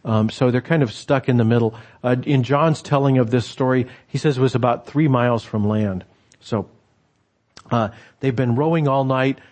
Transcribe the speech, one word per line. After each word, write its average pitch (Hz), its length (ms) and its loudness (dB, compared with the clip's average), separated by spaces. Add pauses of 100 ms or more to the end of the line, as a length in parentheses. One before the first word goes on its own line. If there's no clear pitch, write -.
Um, 110 260 0
so 127 200 0
they're 123 120 0
kind 160 200 0
of 113 100 -2
stuck - 380 -4
in 123 80 2
the 117 80 2
middle. 113 300 2 (280)
Uh, 123 200 0
in 139 200 2
John's 147 380 0
telling 139 360 2
of 123 120 2
this 120 160 0
story, 127 420 -2 (200)
he - 100 -8
says 139 200 0
it 127 40 0
was 131 140 0
about 120 320 -2
three 156 200 0
miles 120 360 2
from 104 240 -2
land. 104 380 -2 (340)
So, - 300 -6 (1000)
uh, 113 180 0 (300)
they've 135 160 -2
been 120 200 0
rowing 156 320 0
all 135 160 0
night, 131 360 -2 (120)